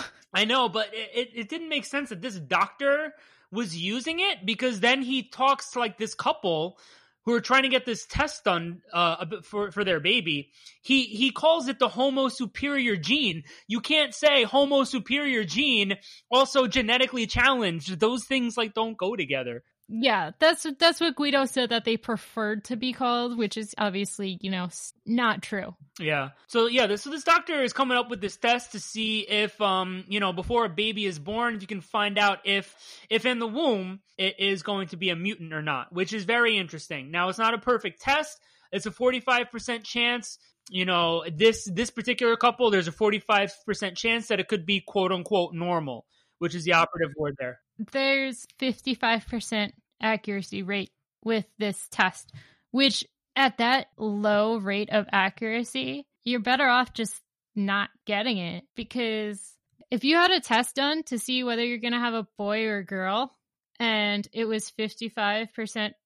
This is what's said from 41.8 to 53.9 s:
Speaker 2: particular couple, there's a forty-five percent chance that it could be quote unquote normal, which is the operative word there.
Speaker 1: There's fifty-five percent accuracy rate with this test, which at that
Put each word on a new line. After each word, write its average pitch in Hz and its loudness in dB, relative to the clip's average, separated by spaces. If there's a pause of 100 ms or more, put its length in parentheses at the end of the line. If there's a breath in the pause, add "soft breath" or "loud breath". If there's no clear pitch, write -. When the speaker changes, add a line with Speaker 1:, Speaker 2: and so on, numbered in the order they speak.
Speaker 2:
particular 240 2
couple, 240 4
there's 180 4
a 160 -6
forty-five 208 2 (120)
percent 190 -4
chance 226 0
that 202 2
it 175 -6
could 180 -2
be 196 0
quote 190 0
unquote 180 0
normal, 165 -2 (340)
which 170 -2
is 165 -6
the 175 2
operative 165 2
word 147 -4
there. 127 -10 (320)
Speaker 1:
There's 269 0 (120)
fifty-five 233 -2
percent 214 -4 (260)
accuracy 202 -4
rate 196 -4 (320)
with 220 0 (140)
this 208 -4
test, - 0 (380 loud breath)
which 269 4 (320)
at 269 2
that 254 2 (100)